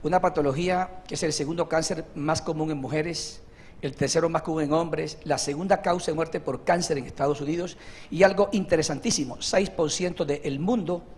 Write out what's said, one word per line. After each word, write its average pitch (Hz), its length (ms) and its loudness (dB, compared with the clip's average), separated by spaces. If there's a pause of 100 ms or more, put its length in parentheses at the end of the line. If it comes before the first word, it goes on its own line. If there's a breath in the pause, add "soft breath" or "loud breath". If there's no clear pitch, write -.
Una 175 160 4
patología 180 880 2
que - 80 -6
es - 80 -2
el 156 80 2
segundo 160 380 -2
cáncer 160 340 0 (120)
más 156 260 0
común 156 300 -2
en 147 60 -2
mujeres, 151 640 -4 (380 loud breath)
el 135 160 -4
tercero 165 320 2
más 165 140 0
común 160 220 -2
en 147 100 0
hombres, 156 500 0
la 147 140 0
segunda 185 460 0
causa 175 260 0
de 156 60 0
muerte 156 240 -2
por 131 240 -6
cáncer 170 340 2
en 123 80 -6
Estados 143 360 0
Unidos, 170 360 -4 (320 loud breath)
y 170 140 6
algo 196 280 6
interesantísimo, 156 880 0
seis - 300 2
por 156 220 0
ciento 180 340 -2
del 143 340 -2
mundo 180 440 0 (140)